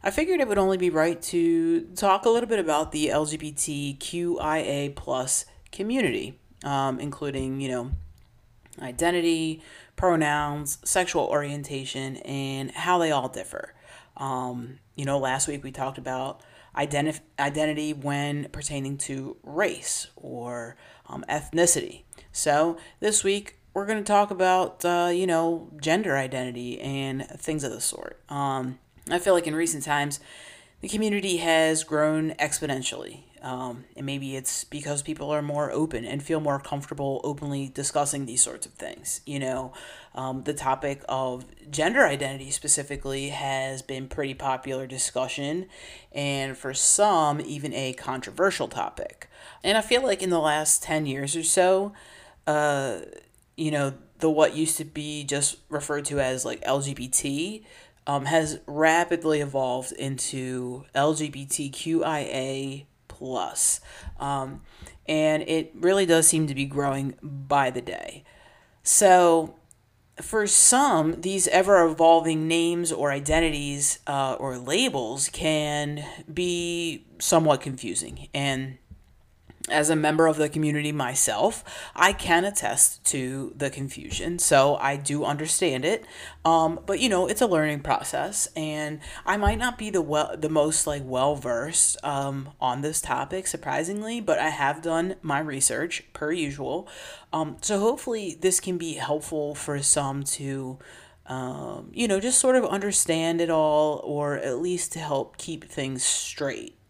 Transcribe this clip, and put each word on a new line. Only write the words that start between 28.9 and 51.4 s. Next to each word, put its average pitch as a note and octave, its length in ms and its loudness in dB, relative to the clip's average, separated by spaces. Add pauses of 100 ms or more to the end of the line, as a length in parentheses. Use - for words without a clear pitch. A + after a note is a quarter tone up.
I F3 100 0
feel F#3 160 4
like E3 140 2
in D3+ 80 -2
recent D#3+ 260 -2
times, D3 380 -2 (640)
the F3+ 60 -10
community G3+ 500 0
has D#3+ 440 4
grown D#3 500 2
exponentially. C#3+ 880 -4 (200)
Um, B2+ 440 -8 (100)
and C#3 100 -8
maybe C#3 300 -6
it's - 260 -4
because D3 400 -6
people D3 280 -6
are D3+ 120 0
more D3 300 -2
open C3 320 -2
and C#3+ 180 -6
feel D#3+ 160 -2
more C#3+ 220 0
comfortable C#3+ 640 -6
openly C#3+ 460 -6
discussing C#3 560 -2
these A#2+ 140 -2
sorts - 260 0
of - 80 -20
things. - 520 -10
You C#3 140 -6
know, C3 320 -4 (420)
um, C3 300 -6
the D3 100 -2
topic C#3 540 -2
of B2+ 360 -4 (240)
gender F3+ 380 4
identity C#3 460 -2
specifically C#3 760 -2
has C3+ 520 -4
been C3+ 240 -8
pretty C#3 280 -6
popular C3 520 -4
discussion, C#3 800 -4 (460)
and C#3 440 -4
for C3+ 160 -8
some, D#3 680 4
even C#3+ 320 -8
a C3 220 -4
controversial C3 760 -2
topic. - 600 -8 (360)
And G3+ 120 4
I A3 40 4
feel A#3+ 220 2
like G3+ 200 0
in F#3 80 0
the F3 80 4
last D#3 460 2
ten D#3 220 0
years C#3 280 -2
or E3 80 -4